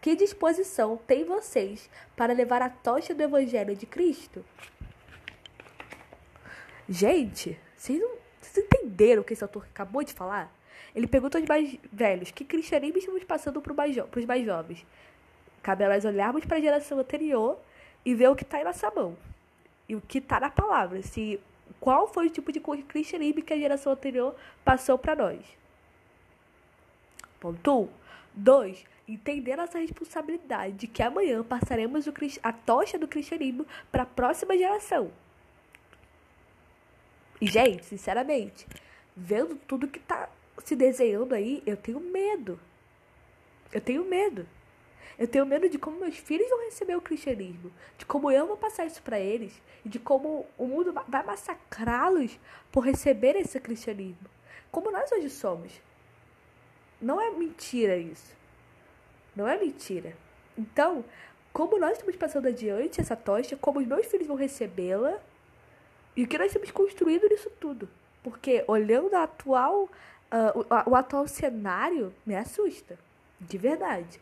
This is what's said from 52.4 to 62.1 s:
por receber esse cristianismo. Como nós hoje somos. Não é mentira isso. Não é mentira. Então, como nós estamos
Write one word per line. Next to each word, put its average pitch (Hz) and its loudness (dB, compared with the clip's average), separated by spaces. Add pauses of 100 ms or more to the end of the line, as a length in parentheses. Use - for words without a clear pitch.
por 247 2
receber 262 4
esse 330 -2
cristianismo. 196 -10 (420)
Como 370 -4
nós 440 -2
hoje 320 0
somos. 175 -6 (1300)
Não 269 -2
é 453 0
mentira 254 -2
isso. 170 -10 (1000)
Não 202 -4
é 320 0
mentira. 190 -6 (420)
Então, 285 0 (480)
como 330 0
nós 226 2
estamos 370 -4